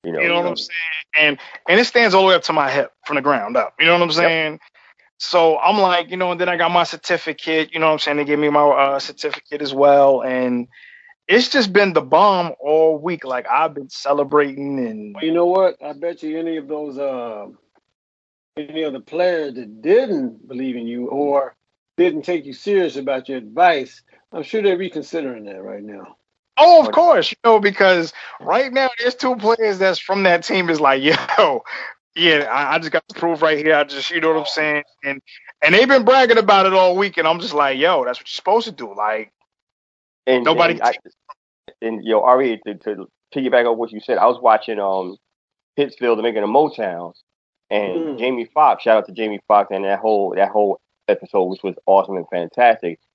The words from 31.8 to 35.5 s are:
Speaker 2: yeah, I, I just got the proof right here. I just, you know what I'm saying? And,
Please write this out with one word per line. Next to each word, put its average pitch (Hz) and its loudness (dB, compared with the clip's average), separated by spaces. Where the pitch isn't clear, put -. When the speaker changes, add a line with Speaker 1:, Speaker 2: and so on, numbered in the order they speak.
Speaker 2:
yeah, 156 2
I, 139 -2
I 165 0
just 160 -8
got 160 -2
the - -20
proof 170 -2
right 156 2
here. 151 2
I 147 2
just, 139 -8
you 170 -4
know 160 0
what 160 0
I'm 151 -8
saying? 151 -2
And, 139 -8